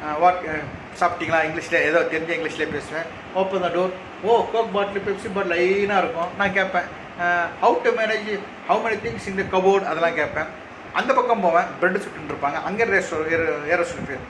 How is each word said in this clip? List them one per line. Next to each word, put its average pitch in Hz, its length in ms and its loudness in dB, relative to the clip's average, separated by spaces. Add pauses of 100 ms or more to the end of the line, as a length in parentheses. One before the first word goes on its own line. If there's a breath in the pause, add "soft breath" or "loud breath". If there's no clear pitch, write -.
ஆ, 151 160 -2
what, 180 120 8
ஆ, 170 200 -4 (460)
சாப்பிட்டீங்களா? 165 460 2
இங்கிலீஷ்ல 156 280 -4
ஏதோ 156 260 4
தெரிஞ்ச 160 300 0
இங்கிலீஷ்லயே 156 420 -2
பேசுவேன். 147 320 -6 (300)
Open 190 300 0
the 175 60 0
door. 180 200 0 (340)
ஓ, 220 300 4
Coke 202 240 0
bottle, 202 300 -2
Pepsi 196 280 -4
bottle 185 180 0
லைனா 196 440 2
இருக்கும். 170 300 0 (100)
நான் 196 160 0
கேட்பேன், 185 300 2 (380)
ஆ, 175 260 2 (140)
how 226 200 4
to 247 80 4
manage, 214 500 0 (280)
how 220 200 2
many 220 60 0
things 226 340 -6
in 190 100 -4
the 190 60 0
cupboard, 190 400 4
அதெல்லாம் 160 320 0
கேட்பேன். 151 460 -4 (320)
அந்த 240 200 2
பக்கம் 240 280 2
போவேன், 175 240 4 (140)
பிரெட் 180 220 2
சுட்டுன்னு 151 300 -10
இருப்பாங்க. 147 320 -2
அங்க 202 220 0
ஏற 196 140 2
சொல்-, 160 320 -2
ஏற, 165 120 2 (240)
ஏற 175 160 2
சொல்லி - 240 -6
போய் 135 100 -8 (120)